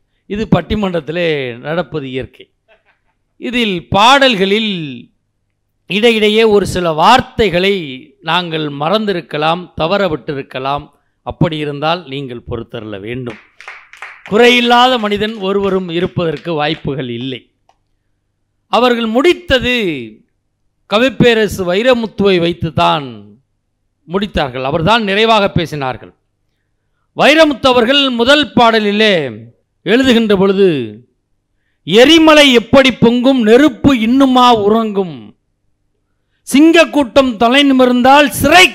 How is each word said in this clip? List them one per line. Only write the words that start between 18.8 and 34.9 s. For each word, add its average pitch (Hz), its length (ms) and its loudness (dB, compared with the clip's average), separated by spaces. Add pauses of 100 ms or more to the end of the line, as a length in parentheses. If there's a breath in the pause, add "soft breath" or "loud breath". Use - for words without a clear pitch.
முடித்தது 247 680 0 (1120)
கவிப்பேரரசு 220 760 0
வைரமுத்துவை 202 760 0
வைத்துதான் 170 640 -2 (1040)
முடித்தார்கள். 156 600 -4
அவர்தான் 170 360 0
நிறைவாக 208 440 0
பேசினார்கள். 135 640 -6 (1080)
வைரமுத்து 277 500 4
அவர்கள் 247 340 2 (100)
முதல் 254 420 2
பாடலிலே 214 600 2 (720)
எழுதுகின்ற 226 500 2
பொழுது, 196 320 2 (1200)
"எரிமலை 302 680 6
எப்படி 262 420 2
பொங்கும், 247 480 2
நெருப்பு 254 560 4
இன்னுமா 254 480 2 (120)
உறங்கும், 202 560 -2 (1300)